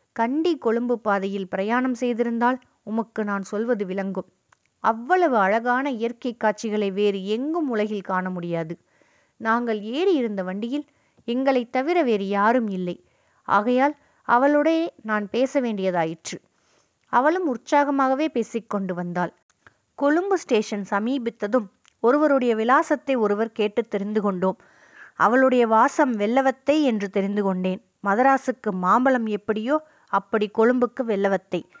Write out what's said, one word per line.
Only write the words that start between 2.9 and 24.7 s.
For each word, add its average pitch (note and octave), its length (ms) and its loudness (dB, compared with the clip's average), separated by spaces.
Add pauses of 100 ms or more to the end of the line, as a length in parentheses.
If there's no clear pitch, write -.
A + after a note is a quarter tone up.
நான் G3+ 180 -4
சொல்வது G#3 440 -2
விளங்கும். F#3+ 420 -6 (560)
அவ்வளவு B3+ 540 2
அழகான A#3 540 2
இயற்கை A#3 460 -6
காட்சிகளை G#3+ 540 -2
வேறு G3 340 0
எங்கும் C#4 440 -2
உலகில் G#3+ 320 -2
காண F#3 280 -4
முடியாது. E3+ 460 -6 (680)
நாங்கள் A3+ 400 -2
ஏறி D4 320 0
இருந்த A3 300 -2
வண்டியில் A#3 420 -6 (420)
எங்களை B3+ 420 0
தவிர D#4 340 0
வேறு G#3 240 0
யாரும் G#3+ 400 2
இல்லை. F#3 280 -4 (520)
ஆகையால் B3 480 2 (320)
அவளோடே D4 500 4 (240)
நான் G#3+ 280 -4
பேச C4 320 0
வேண்டியதாயிற்று." F#3 760 -4 (760)
அவளும் D#4+ 340 2
உற்சாகமாகவே C#4 800 0
பேசிக்கொண்டு G#3 640 -4
வந்தாள். F3 400 -4 (640)
கொழும்பு F4 420 0
ஸ்டேஷன் G#3+ 520 -2
சமீபித்ததும் A3+ 800 -2 (320)
ஒருவருடைய C4 560 4
விலாசத்தை C4+ 600 2
ஒருவர் G#3+ 360 0
கேட்டு G#3+ 320 -2
தெரிந்து G#3 380 -4
கொண்டோம். F#3+ 360 0 (580)